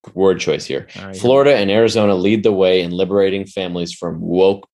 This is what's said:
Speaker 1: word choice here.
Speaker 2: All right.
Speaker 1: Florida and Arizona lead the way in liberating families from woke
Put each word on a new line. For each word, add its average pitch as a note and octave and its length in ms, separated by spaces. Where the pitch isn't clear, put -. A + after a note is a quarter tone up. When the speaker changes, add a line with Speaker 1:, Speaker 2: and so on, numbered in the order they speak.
Speaker 1:
word F#2+ 260
choice D2 260
here. - 220
Speaker 2:
All G2 100
right. F#2+ 100
Speaker 1:
Florida C3+ 400
and G2+ 120
Arizona G#2 460
lead G2+ 280
the A2+ 100
way F#2 280
in F2 100
liberating G2 540
families F2 480
from E2 280
woke F#2 520